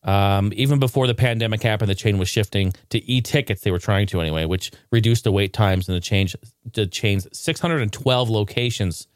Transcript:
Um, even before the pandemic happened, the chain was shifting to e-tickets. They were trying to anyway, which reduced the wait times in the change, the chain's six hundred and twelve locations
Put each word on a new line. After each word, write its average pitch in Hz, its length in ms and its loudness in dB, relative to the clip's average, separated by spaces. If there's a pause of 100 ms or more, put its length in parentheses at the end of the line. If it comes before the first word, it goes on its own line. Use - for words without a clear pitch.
Um, 98 500 2
even 135 240 2
before 131 300 2
the 120 60 2
pandemic 113 460 0
happened, 110 300 2
the 95 60 0
chain 101 220 2
was 92 100 0
shifting 98 440 0 (180)
to 113 140 -2
e-tickets. 123 580 0
They 98 100 0
were 87 80 0
trying 101 260 0
to 90 140 -2
anyway, 80 240 0
which 90 260 -4 (220)
reduced 117 320 4
the 110 80 2
wait 98 200 0
times 92 360 2
in 92 80 -2
the 87 40 -2
change, 98 360 0 (360)
the 107 140 -2
chain's 98 400 -2 (100)
six - 220 -4
hundred 165 240 0
and 104 100 -2
twelve 123 380 0
locations 107 840 -2